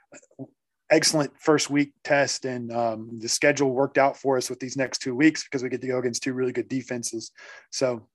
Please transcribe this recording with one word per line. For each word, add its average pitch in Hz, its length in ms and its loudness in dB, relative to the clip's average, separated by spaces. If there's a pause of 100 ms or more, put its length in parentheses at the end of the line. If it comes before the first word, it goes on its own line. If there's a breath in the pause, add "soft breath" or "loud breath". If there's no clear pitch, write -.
(400 soft breath)
uh, 135 60 -14 (440)
excellent 151 500 4
first 151 300 2
week 143 240 0 (100)
test, 139 420 0
and, 123 260 -6
um, 117 480 -4
the 110 80 -8
schedule 139 440 2
worked 131 260 0
out 135 200 4
for 135 200 0
us 123 120 -2
with 123 100 -10
these 131 180 -10
next 131 220 -4
two 131 160 -6
weeks 156 280 4
because 127 200 -6
we 127 60 -4
get 120 120 -6
to 131 60 -8
go 127 120 0
against 123 240 -4
two 135 100 -4
really 127 200 -2
good 120 160 -4
defenses. 120 640 -6 (380 loud breath)
So, 123 460 -2